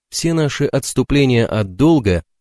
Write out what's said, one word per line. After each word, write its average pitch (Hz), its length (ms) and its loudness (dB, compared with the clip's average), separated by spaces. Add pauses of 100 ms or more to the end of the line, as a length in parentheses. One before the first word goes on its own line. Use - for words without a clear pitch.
Все 165 240 -4
наши 156 300 -2
отступления 131 840 0
от 101 300 -4
долга, 110 480 2 (180)